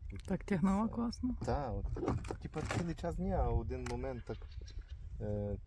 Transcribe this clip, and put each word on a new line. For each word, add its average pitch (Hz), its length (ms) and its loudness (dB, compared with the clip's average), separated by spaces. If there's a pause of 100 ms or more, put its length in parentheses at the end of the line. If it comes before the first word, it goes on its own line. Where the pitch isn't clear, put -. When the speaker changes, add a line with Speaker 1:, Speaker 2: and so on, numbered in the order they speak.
(260)
Speaker 1:
Так 185 180 0
тягнула 196 380 4
Speaker 2:
Підсак. 226 120 0
Speaker 1:
класно. 240 500 0
Speaker 2:
Та, 143 260 2
от, 101 160 0 (560)
типа, - 200 -4
цілий 170 320 2
час 165 240 -2
ні, 190 140 2
а 123 160 6
один 120 420 2
момент 123 340 -2
так, 113 120 -4 (840)
е, 104 360 0 (100)